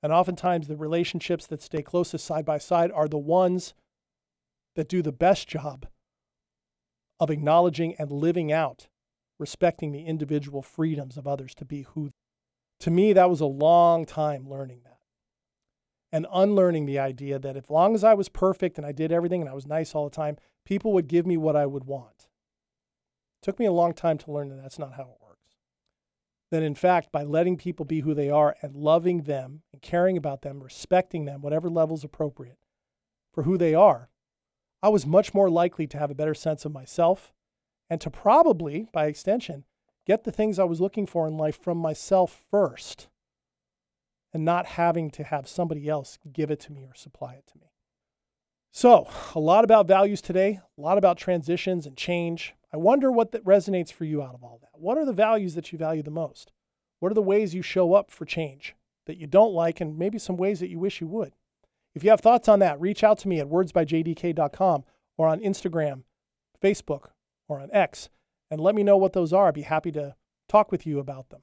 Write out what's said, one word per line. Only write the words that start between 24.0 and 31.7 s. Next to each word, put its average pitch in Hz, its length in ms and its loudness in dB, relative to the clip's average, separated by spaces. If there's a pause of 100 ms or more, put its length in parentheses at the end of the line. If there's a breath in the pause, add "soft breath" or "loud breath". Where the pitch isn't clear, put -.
to - 140 -14
learn 143 180 -8
that 135 100 -20
that's 135 180 -18
not 139 140 -12
how 131 120 -14
it 127 180 -20
works. - 340 -20 (960)
That 160 120 0
in 147 120 -2
fact, 180 360 0
by 147 120 -6
letting 160 340 0
people 160 300 -10
be 156 140 -4
who 151 120 -2
they 143 160 -2
are 147 320 2
and 139 160 -12
loving 165 460 0
them 139 400 -10 (100)
and - 80 -20
caring 180 380 0
about 143 240 -8
them, 139 200 -14
respecting 180 600 -4
them, 139 160 -12
whatever 156 300 -4